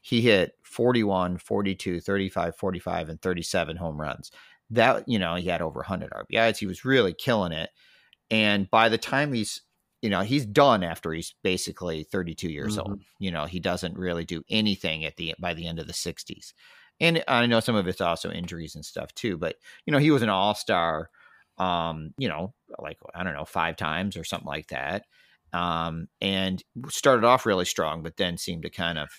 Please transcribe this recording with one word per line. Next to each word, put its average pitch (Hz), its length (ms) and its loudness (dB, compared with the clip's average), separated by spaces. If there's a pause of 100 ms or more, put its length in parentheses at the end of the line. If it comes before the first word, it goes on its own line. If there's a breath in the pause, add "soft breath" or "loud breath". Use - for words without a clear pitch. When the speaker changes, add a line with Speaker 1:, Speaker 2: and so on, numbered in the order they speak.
Speaker 1:
he 117 200 2
hit 104 340 4 (100)
forty-one, 101 720 2
forty-two, 95 640 -2
thirty-five, 92 560 -2
forty-five, 87 520 -4
and 82 140 -12
thirty-seven 87 540 -2
home 80 240 -6
runs. - 320 -8 (380 loud breath)
That, 117 380 4
you 117 100 2
know, 85 180 0
he 90 120 -4
had 85 140 0
over 78 180 -6
a - 60 -6
hundred 95 260 -6
R 52 160 -12
B - 80 -2
Is. 113 220 4
He 104 80 -6
was 92 180 -8
really 123 300 4
killing 101 380 0
it. 80 180 -6 (600 soft breath)
And 104 400 2
by 113 200 6
the 110 80 2
time 143 340 0
he's, 110 300 -4 (400)
you 110 80 0
know, 92 100 2
he's 127 240 0
done 113 380 6
after 82 300 -4
he's 82 300 -8
basically 90 640 -2
thirty-two 85 460 -4
years 73 260 -4
Speaker 2:
Mm-hmm. 95 140 -6
Speaker 1:
old. 101 100 -8 (180)
You 95 120 -2
know, 80 160 -2
he 90 140 -6
doesn't 90 360 -2
really 85 300 -2
do 82 240 -8
anything 95 560 0
at 73 100 -10
the, 80 220 -8
by 87 160 -4
the 82 120 -8
end 82 120 -6
of 80 80 -8
the - 80 -10
sixties. - 580 -10 (480 loud breath)
And 165 280 2
I 120 180 4
know 117 140 4
some 113 160 0
of 92 120 2
it's 90 140 -2
also 85 280 -2
injuries 85 440 -8
and 73 100 -14
stuff - 300 -10
too, 92 240 -4
but, 82 180 -4 (300 loud breath)
you 151 60 0
know, 143 60 6
he 147 120 6
was 135 120 6
an 113 60 2
all-star, 92 840 0 (460 soft breath)
um, 82 640 -2
you 131 100 -2
know, 87 260 -6 (240)
like, - 200 -12 (160)
I 87 100 -8
don't 85 100 -4
know, 73 100 -6
five 82 320 -2
times 90 400 -2
or 82 80 -8
something 85 240 -8
like 76 200 -8
that. 71 360 -4 (480 soft breath)
Um, 82 560 -2 (120)
and 95 420 -2 (260)
started 127 360 4
off 123 220 6
really 92 180 4
strong, 80 380 -2
but 78 160 -10
then 87 180 0
seemed 82 280 -8
to 85 60 -8
kind 85 280 -4
of 73 100 -6 (100)